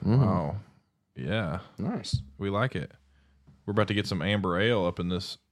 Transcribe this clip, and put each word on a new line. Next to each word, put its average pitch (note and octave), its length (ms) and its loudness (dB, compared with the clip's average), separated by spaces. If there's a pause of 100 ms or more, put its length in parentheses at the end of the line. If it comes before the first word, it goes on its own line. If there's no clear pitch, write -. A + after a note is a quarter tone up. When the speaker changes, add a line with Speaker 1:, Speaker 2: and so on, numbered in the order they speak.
Speaker 1:
Mm. A2+ 140 4
Speaker 2:
wow. F2+ 380 2 (600)
Yeah. F2 440 -4 (180)
Speaker 1:
Nice. - 420 -4 (180)
Speaker 2:
We G2 120 -4
like A2 260 0
it. D#2 160 -8 (720)
We're G#2 80 -2
about G#2 160 4
to G#2+ 60 0
get G2+ 120 2
some F#2+ 140 -2
amber F#2+ 400 2
ale G#2+ 240 2
up F2 160 0
in F2 80 -2
this F2+ 300 -4 (140)